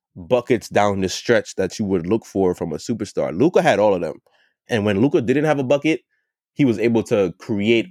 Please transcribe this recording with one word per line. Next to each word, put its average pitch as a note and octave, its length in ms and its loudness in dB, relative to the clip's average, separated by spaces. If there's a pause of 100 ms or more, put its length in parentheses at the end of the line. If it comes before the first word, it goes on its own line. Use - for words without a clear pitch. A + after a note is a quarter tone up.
(160)
buckets A#2 540 -2
down G2 320 0
the F#2 80 0
stretch - 460 -2
that F#2+ 240 -4
you A2 60 -2
would F#2+ 200 -2
look G#2+ 200 -2
for F#2+ 280 0
from E2 180 -6
a D2+ 60 -8
superstar. E2 600 -6
Luka F3 240 2
had C3 180 2
all G#2 160 4
of F2 60 -4
them. D#2 200 -8 (480)
And G#2 160 0
when G2+ 160 2
Luka C#3+ 180 2
didn't B2+ 260 0
have D3 140 0
a C#3 40 -2
bucket, C#3+ 380 0 (520)
he D3 100 0
was A2+ 160 2
able A2+ 240 2
to G2 360 0
create G#2+ 520 0